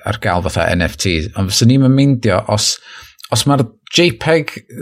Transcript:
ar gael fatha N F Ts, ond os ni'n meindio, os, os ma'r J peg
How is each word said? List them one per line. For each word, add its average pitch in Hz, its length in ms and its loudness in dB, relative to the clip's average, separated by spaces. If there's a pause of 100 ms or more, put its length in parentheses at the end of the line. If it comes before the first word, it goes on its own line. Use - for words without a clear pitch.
ar 101 140 -4
gael 90 220 -2
fatha 85 300 -2
N 87 100 0
F 78 160 -4
Ts, 85 380 -2
ond 98 140 -2
os - 120 -2
ni'n 131 300 4
meindio, 135 560 2
os, - 320 -2 (520)
os 117 140 0
ma'r 139 220 2 (260)
J 170 200 2
peg 160 360 -2 (320)